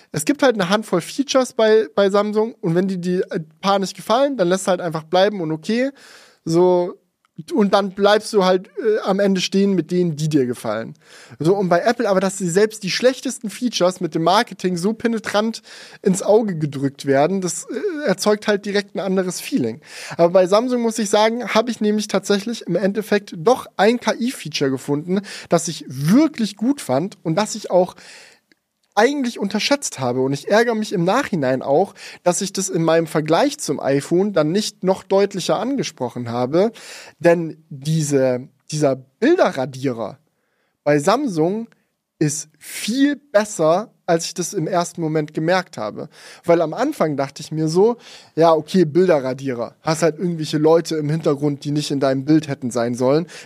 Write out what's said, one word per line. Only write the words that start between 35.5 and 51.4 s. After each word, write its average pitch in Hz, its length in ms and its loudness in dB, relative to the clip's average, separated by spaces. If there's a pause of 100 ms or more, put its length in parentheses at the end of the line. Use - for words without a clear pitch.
angesprochen 147 720 -6
habe. 135 420 0 (480)
Denn 165 500 2
diese, 139 800 0 (240)
dieser 147 240 0
Bilderradierer 131 1200 -2 (640)
bei 147 160 2
Samsung 202 680 0 (520)
ist 151 300 -2 (100)
viel 277 560 -2
besser, 202 760 0 (160)
als 170 200 0
ich - 80 -10
das 180 200 -6
im 160 140 -4
ersten 175 340 -4
Moment 156 320 -2
gemerkt 175 440 -2
habe. 113 320 -8 (360)
Weil 170 160 4
am 156 120 -2
Anfang 190 440 -2
dachte 139 240 -6
ich - 100 -18
mir 156 160 -2
so, 202 300 2 (380)
ja, 165 180 6
okay, 160 320 2
Bilderradierer. 135 960 0
Hast 160 220 0
halt 156 160 0
irgendwelche 160 380 -4
Leute 160 400 4
im 147 120 -2
Hintergrund, 147 540 -2